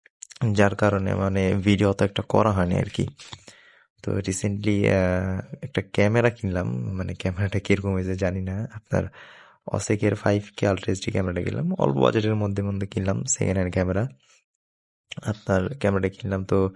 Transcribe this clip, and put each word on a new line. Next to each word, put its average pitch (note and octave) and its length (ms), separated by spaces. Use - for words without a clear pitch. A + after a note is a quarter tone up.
যার G2+ 220
কারণে G2 400
মানে F#2+ 380
ভিডিও G2+ 360
অত G2 120
একটা G2 200
করা G#2+ 300
হয়নি F#2 240
আর F#2+ 180
কি। - 140
তো G2+ 160
recently, G2+ 580
আহ, F#2 540
একটা - 200
ক্যামেরা A2+ 480
কিনলাম, F#2+ 380
মানে F#2 160
ক্যামেরাটা F#2 460
কিরকম G2 320
হয়েছে F#2 240
জানি F#2+ 260
না। F#2+ 320
আপনার G2+ 300
Osec-এর G#2 440
ফাইভ G2+ 280
কে G#2+ 100
Ultra G2 220
এইচ F#2+ 160
ডি - 60
ক্যামেরাটা F#2 300
কিনলাম, C3 320
অল্প C#3 240
বাজেটের A2 380
মধ্যে G#2 280
মধ্যে G2 240
কিনলাম G2 360
সেকেন্ড G2+ 300
হ্যান্ড F2+ 200
ক্যামেরা। F#2 340
আপনার G2 520
ক্যামেরাটা G2 320
কিনলাম, G2 360
তো F#2+ 300